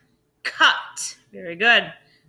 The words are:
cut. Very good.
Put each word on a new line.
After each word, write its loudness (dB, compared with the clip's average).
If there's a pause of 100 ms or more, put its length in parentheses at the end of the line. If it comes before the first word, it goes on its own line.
(420)
cut. -2 (160)
Very -12
good. 2 (360)